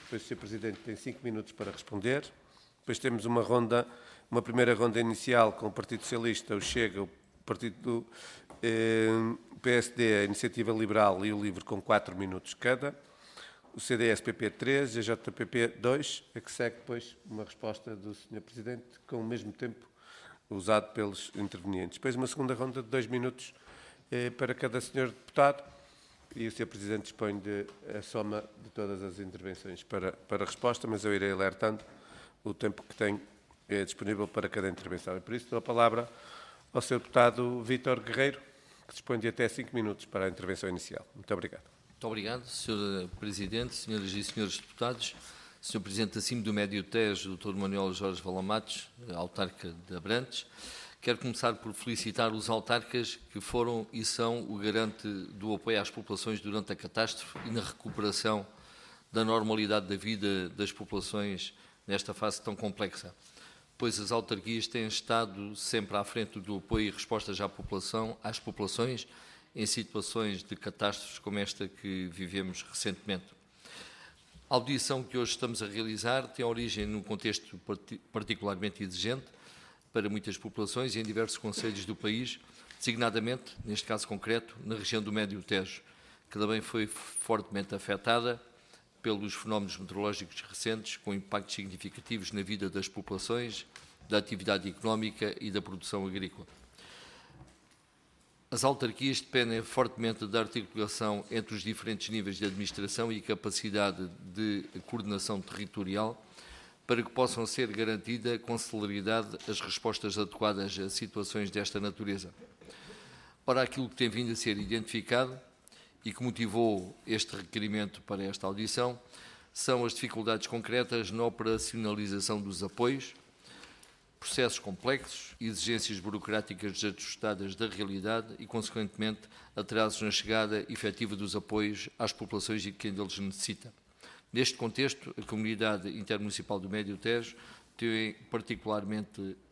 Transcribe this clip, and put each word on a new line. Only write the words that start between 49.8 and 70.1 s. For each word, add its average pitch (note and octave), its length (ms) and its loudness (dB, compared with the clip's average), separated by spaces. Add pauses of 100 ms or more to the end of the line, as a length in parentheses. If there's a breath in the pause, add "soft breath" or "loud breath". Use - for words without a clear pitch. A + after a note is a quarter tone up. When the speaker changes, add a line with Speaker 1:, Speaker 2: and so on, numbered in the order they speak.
Speaker 2:
de - 80 -10
Abrantes. A2 520 0 (560 loud breath)
Quero A#2+ 160 2
começar A#2+ 380 2
por G#2+ 180 -8
felicitar A2+ 580 0
os G#2+ 160 -2
autarcas A#2 720 0 (120)
que G2+ 120 -8
foram A#2 500 0
e A2+ 140 -4
são A#2 340 2 (100)
o G#2+ 60 -4
garante G#2+ 500 2
do G#2 480 -2
apoio G#2 280 4
às - 80 -2
populações G#2 500 -2
durante G#2 320 -2
a F#2 40 -2
catástrofe - 720 -2
e A2+ 40 -4
na A2+ 100 0
recuperação G#2 840 0 (640 loud breath)
da A2 100 4
normalidade A2 640 4
da G2 100 0
vida G2 520 2
das G2+ 240 -2
populações G2+ 800 -4 (340 loud breath)
nesta G2 280 0
fase G#2+ 260 -2
tão G2+ 160 -4
complexa, F#2+ 580 -4 (600 loud breath)
pois A2+ 240 2
as G2+ 100 -4
autarquias A2+ 560 0
têm A2+ 220 -2
estado G#2+ 640 0
sempre G#2 420 0
à G2+ 60 2
frente G#2 380 -4
do G2 160 -4
apoio G#2+ 320 2
e - 20 0
respostas G#2 500 -2
à G2+ 80 0
população, A2 760 -4
às A2 160 -4
populações A2+ 680 -2 (480 loud breath)
em A2 120 0
situações G#2 760 -2